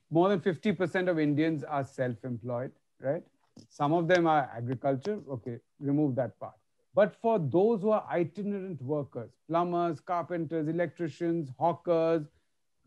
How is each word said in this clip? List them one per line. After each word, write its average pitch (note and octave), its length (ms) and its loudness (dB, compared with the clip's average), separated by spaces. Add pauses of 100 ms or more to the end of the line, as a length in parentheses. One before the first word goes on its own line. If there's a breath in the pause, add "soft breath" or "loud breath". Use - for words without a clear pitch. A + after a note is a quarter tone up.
more E3+ 200 4
than G3+ 120 2
fifty G3 300 0
percent F3+ 380 0
of E3+ 100 2
Indians D3+ 440 2
are D3 200 -4
self-employed, B2 880 -6 (280)
right? D3 240 -4 (460)
Some D3 240 0
of E3+ 140 2
them F3 200 6
are D3 280 4
agriculture, C3+ 640 -2 (100)
okay, A#2+ 280 -8 (220)
remove C#3+ 360 2
that A#2 240 -4
part. G#2+ 140 -12 (420)
But G3 260 4
for A3+ 160 2
those F3+ 460 2
who G#3+ 80 2
are G#3 180 2
itinerant F#3 720 -4
workers, C3 480 -6 (180)
plumbers, E3+ 520 0
carpenters, E3 680 -4
electricians, E3 920 -4
hawkers, E3 640 0 (640)